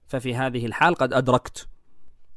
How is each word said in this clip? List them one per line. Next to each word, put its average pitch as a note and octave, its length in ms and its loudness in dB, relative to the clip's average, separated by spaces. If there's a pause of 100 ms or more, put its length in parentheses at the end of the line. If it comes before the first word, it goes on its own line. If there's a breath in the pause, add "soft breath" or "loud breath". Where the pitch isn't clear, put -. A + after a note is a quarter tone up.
ففي B2+ 280 -4
هذه B2 320 -2
الحال D#3 280 4
قد C3 180 0
أدركت، B2+ 560 2 (680)